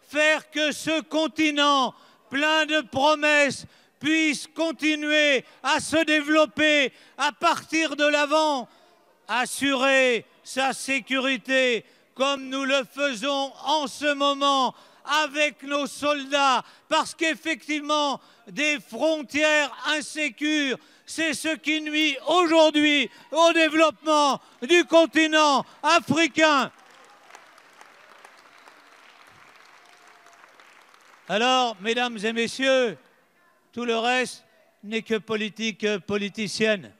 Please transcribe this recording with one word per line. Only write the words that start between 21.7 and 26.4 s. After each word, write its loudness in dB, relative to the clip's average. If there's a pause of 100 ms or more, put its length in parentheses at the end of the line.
nuit -2 (100)
aujourd'hui 4 (220)
au 4
développement 2 (220)
du 4
continent 4 (180)
africain. 2 (4000)